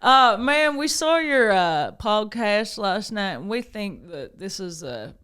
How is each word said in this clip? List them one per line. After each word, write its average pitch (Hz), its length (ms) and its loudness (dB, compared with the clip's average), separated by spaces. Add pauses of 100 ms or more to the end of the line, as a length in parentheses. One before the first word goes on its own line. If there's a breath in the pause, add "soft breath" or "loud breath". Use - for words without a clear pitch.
Uh, 254 380 6
ma'am, 294 380 2
we 285 100 -2
saw 320 300 0
your, 277 340 2
uh, 165 480 2
podcast 214 760 -2
last 202 340 -4
night, 202 220 -4
and 147 160 -10
we 226 120 -4
think 202 500 -10
that 147 260 -14
this 190 220 -10
is 170 240 -12
a 123 400 -12